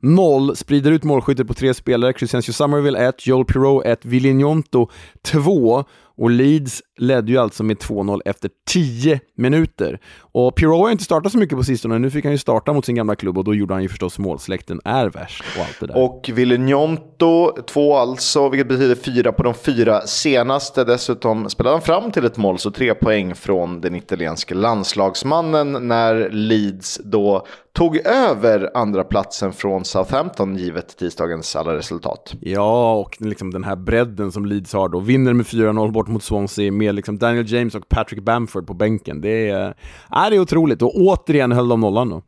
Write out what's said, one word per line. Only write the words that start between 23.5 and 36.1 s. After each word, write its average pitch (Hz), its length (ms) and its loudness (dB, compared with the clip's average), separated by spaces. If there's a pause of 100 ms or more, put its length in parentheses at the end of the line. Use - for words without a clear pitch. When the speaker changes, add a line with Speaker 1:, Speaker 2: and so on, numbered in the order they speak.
Speaker 2:
den 87 140 -4
italienske 82 600 -6
landslagsmannen 123 1300 0
när 113 420 2
Leeds 107 760 -2
då 101 420 0 (280)
tog 165 320 2
över 117 680 2
andra 104 300 0
platsen 98 500 -4
från 95 320 -4
Southampton 101 680 -2
givet 87 420 -8
tisdagens 85 580 -6
alla 80 200 -4
resultat. - 680 -8
Speaker 1:
Ja, 110 540 0
och 101 260 -6
liksom 101 300 -8
den 92 120 -8
här 98 120 -6
bredden 104 560 -2
som 101 140 -6
Leeds 101 280 -4
har 95 160 0
då. 87 100 -2
Vinner 123 340 2
med 120 140 2
fyra 110 240 0
noll 107 200 0
bort 110 160 -2
mot 110 160 -4